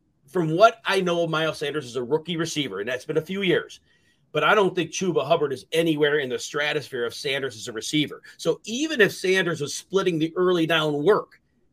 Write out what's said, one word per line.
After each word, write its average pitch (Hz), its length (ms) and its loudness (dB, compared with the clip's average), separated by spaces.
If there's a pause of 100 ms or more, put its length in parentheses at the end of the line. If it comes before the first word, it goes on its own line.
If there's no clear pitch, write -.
(340)
from 165 160 0
what 214 340 4
I 190 160 2
know 170 220 2
of 160 80 -2
Miles 156 280 -2
Sanders 143 280 -6
as 117 100 -12
a 127 60 -2
rookie 156 340 -2
receiver, 143 440 -4
and 110 80 -6
that's 127 180 -6
been 151 100 -6
a 156 60 2
few 190 180 -8
years, 165 400 0 (520)
but 151 100 0
I 180 140 6
don't 185 180 4
think 160 160 -2
Chuba 151 340 0
Hubbard 147 280 2
is 120 180 -8
anywhere 151 480 2
in 131 100 -2
the 117 120 -4
stratosphere 147 680 -4
of 117 80 -8
Sanders 135 420 -4
as 110 120 -12
a 117 40 -10
receiver. 139 480 -4 (160)
So 160 280 -2
even 277 360 -2
if 185 120 6
Sanders 185 480 0
was - 140 -6
splitting 185 440 -2
the 165 180 -2
early 180 300 2
down 156 380 0
work, - 360 2 (320)